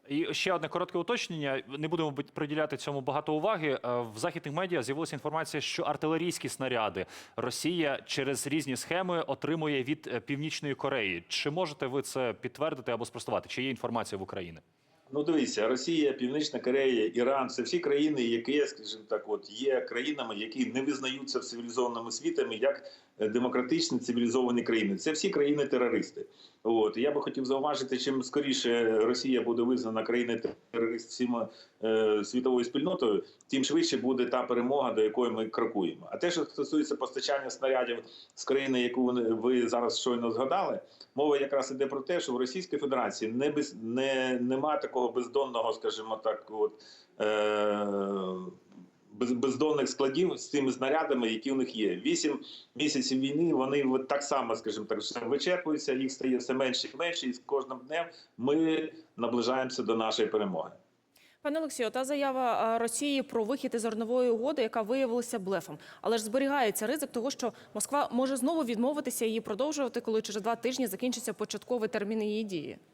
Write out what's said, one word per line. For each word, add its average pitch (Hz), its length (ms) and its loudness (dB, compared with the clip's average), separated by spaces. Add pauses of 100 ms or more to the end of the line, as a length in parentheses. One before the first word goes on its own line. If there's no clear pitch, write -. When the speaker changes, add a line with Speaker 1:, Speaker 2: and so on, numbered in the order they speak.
(120)
Speaker 1:
І 156 220 0
ще 185 200 0
одне 160 140 -2
коротке 175 300 -2
уточнення. 160 680 -2
Не 143 200 -4
будемо 160 240 0
бу-, 139 120 -6 (100)
приділяти 151 440 -2
цьому 143 240 -4
багато 143 320 -2
уваги. 156 520 0
Е, 123 140 0 (160)
в - 20 -10
західних 156 360 -4
медіа 170 300 0
з'явилася 143 320 -4
інформація, 151 460 -4
що - 220 -4
артилерійські 156 680 0
снаряди 110 560 0 (300)
Росія 143 720 0
через 139 420 -2
різні 139 280 0
схеми 175 460 -2
отримує 147 600 -2
від, 151 300 -4
е, 120 60 -2
Північної 143 560 -4
Кореї. 107 520 0
Чи - 220 -2
можете 151 380 -2
ви 131 140 -2
це 127 400 -2
підтвердити 135 500 -4
або 117 140 -2
спростувати? 110 440 -2
Чи 123 140 -4
є 135 60 0
інформація 117 500 -2
в - 20 -4
Україні? 87 380 -8 (540)
Speaker 2:
Ну, 147 100 0
дивіться, 131 440 2
Росія, 143 460 2
Північна 135 460 -2
Корея, 127 540 4
Іран — 127 360 2
це - 120 -4
всі 175 180 0
країни, 143 440 2
які, 117 380 2
скажімо - 460 -4
так, 107 200 -2
от, 104 220 -4 (120)
є 131 200 2
країнами, 123 540 -4
які 113 300 -2
не 127 160 -2
визнаються 131 580 -2
в - 40 -8
цивілізованому 117 680 -4
світом 151 400 -2
як, 127 320 0 (360)
е, 107 100 0
демократичні 123 680 2
цивілізовані 120 640 2
країни. 104 340 2
Це 156 140 0
всі 185 180 0
країни-терористи. 139 960 2 (380)
От. 110 340 4
Я 135 140 2
би 147 100 0
хотів 135 240 -4
зауважити, 135 520 0
чим 135 260 0
скоріше 120 760 2
Росія 123 420 2
буде 117 200 0
визнана 113 420 0
країною-терорист 117 1080 -2
всіма, 120 380 0 (360)
е, 110 400 4
світовою 123 420 2
спільнотою, 131 580 2 (240)
тим 135 160 2
швидше 160 340 2
буде 123 280 2
та 127 180 2
перемога, 123 500 2
до - 80 2
якої 113 300 2
ми 110 140 -2
крокуємо. 107 640 -2
А - 60 -8
те, 170 140 0
що 160 140 0
стосується 143 500 0
постачання 135 540 -2
снарядів 127 480 0 (380)
з - 80 -12
країни, 135 380 2
яку 123 240 2
ви, 123 160 2 (120)
ви 117 340 4
зараз 120 320 2
щойно 117 320 0
згадали, 135 480 0 (360)
мова 143 220 4
якраз 139 340 0
іде 135 160 0
про 139 140 -4
те, 175 180 0
що 135 140 -2
в 123 40 0
Російській 139 400 -2
Федерації 117 540 0
не 131 180 2
без-, 147 340 -2
не, 127 580 0
нема 135 360 2
такого 123 340 0
бездонного, 120 640 0
скажімо 110 500 -4
так, - 260 -2
от, 107 220 2 (500)
е, 104 680 2 (1300)
без-, 120 180 0
бездонних 135 580 2
складів 143 480 2
з - 120 -12
цими 135 220 2
знарядами, 135 600 2
які 113 200 -2
у 135 40 2
них 131 200 0
є. 98 200 2 (100)
Вісім 151 340 2 (360)
місяців 135 440 2
війни, 151 340 2
вони 139 300 2
от 131 240 2
так 139 160 2
само, 120 320 2
скажімо 107 300 -4
так, 110 140 -2
все 113 200 -4
вичерпуються, 147 720 0
їх 135 180 0
стає 131 260 0
все 120 160 -2
менше 131 400 0
і 131 40 -16
менше, 170 300 -2
і 120 60 -2
з - 60 -8
кожним 131 480 -2
днем 165 180 -2 (320)
ми 156 540 2 (260)
наближаємося 123 680 0
до 110 120 2
нашої 110 320 2
перемоги. 98 440 -2 (720)
Speaker 3:
Пане 302 160 0
Олексію, 262 300 -2
та 262 160 -2
заява, 262 560 2
а, 226 180 2
Росії 269 440 0
про 233 200 -2
вихід 254 320 -2
із 233 60 0
зернової 233 480 2
угоди, 254 320 2
яка 220 200 0
виявилася 240 580 0
блефом. 175 380 -4 (240)
Але 233 160 2
ж 214 60 -2
зберігається 254 640 2
ризик 277 240 -2
того, 247 200 -2
що 233 220 -4 (200)
Москва 277 380 0
може 262 260 0
знову 302 260 2
відмовитися 240 640 0
її 226 160 0
продовжувати, 247 600 -2
коли 220 200 0
через 208 200 -6
два 226 140 0
тижні 254 320 -2
закінчиться 226 460 -4
початковий 214 560 -4
термін 220 340 -2
її 214 200 0
дії. 180 340 -6 (160)